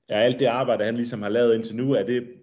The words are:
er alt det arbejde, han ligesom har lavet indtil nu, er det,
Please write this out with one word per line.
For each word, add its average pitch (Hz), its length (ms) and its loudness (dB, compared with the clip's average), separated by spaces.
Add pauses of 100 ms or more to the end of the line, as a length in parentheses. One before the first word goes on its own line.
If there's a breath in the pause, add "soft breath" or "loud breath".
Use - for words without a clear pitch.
er 104 120 0
alt 123 200 2
det 135 60 2
arbejde, 117 380 0
han 117 120 -2
ligesom 120 260 -6
har 104 60 -4
lavet 117 260 4
indtil 113 220 -4
nu, 131 160 -2
er 104 100 2
det, 120 200 -2 (200)